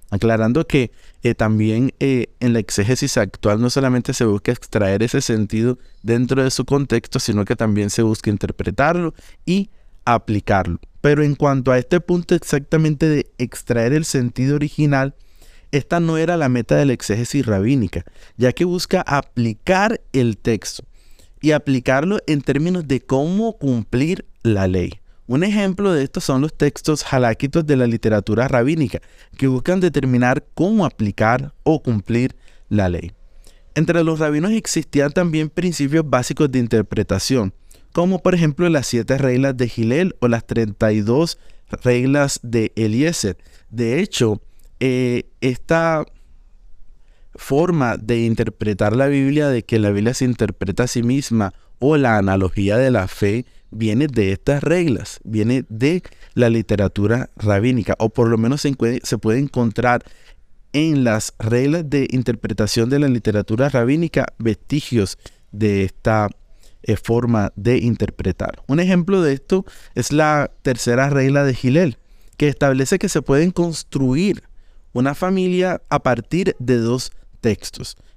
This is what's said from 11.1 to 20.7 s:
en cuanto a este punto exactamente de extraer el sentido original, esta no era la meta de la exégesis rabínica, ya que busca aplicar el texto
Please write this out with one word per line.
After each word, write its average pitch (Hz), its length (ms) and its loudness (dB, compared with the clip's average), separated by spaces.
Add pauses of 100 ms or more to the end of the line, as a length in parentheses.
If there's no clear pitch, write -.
en 147 140 0
cuanto 135 380 2
a 127 40 4
este 147 220 0
punto 175 340 0
exactamente 156 760 0
de 147 280 0
extraer 117 540 -2
el 156 140 0
sentido 131 500 0
original, 147 600 0 (560)
esta 160 280 0
no 165 180 0
era 165 200 0
la 151 100 0
meta 123 300 0
de 147 80 2
la 135 80 2
exégesis 120 520 -2
rabínica, 107 600 0 (320)
ya 123 160 2
que 170 120 -2
busca 180 360 0
aplicar 143 1000 -2 (120)
el 120 240 0
texto - 460 -4 (580)